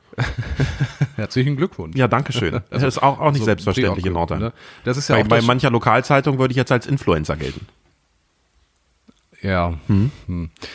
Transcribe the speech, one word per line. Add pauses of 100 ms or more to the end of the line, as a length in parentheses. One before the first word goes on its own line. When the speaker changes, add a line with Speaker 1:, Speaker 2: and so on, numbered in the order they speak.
(180)
Speaker 1:
<laughs> (880)
Herzlichen
Glückwunsch.
Speaker 2:
Ja,
danke
schön.
Speaker 1:
<laughs> (100)
Also,
Speaker 2:
Das
ist
auch,
auch
nicht
Speaker 1:
so
Speaker 2:
selbstverständlich
in
Speaker 1:
Drehorte,
Speaker 2:
Nordrhein. (100)
Speaker 1:
ne? (300)
Das
ist
ja
Speaker 2:
Bei,
Speaker 1:
auch
Speaker 2:
bei
Speaker 1:
das
Speaker 2:
mancher
Lokalzeitung
würde
ich
jetzt
als
Influencer
gelten. (1700)
Speaker 1:
Ja. (140)
Speaker 2:
Hm. (160)
Speaker 1:
Hm. (260)